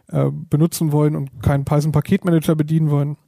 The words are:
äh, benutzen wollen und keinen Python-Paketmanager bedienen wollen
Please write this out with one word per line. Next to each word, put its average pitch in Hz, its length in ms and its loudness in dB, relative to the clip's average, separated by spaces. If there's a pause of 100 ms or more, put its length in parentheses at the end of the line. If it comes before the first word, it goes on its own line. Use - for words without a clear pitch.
äh, 139 220 -2
benutzen 151 640 -2
wollen 151 240 2
und 139 260 -10
keinen 139 220 0
Python-Paketmanager 156 920 0
bedienen 156 360 0
wollen 147 260 -2 (120)